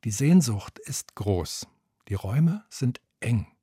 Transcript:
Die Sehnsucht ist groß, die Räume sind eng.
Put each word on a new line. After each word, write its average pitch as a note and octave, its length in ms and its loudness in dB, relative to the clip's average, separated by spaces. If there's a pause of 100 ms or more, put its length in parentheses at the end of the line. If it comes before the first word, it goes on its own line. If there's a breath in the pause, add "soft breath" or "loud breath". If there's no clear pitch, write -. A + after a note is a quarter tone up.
Die A2+ 60 -4
Sehnsucht C3+ 680 2
ist - 360 -12
groß, F#2+ 520 -2 (400)
die G2+ 60 -6
Räume D#3 560 0
sind - 320 -4 (200)
eng. A#2+ 260 -2 (160)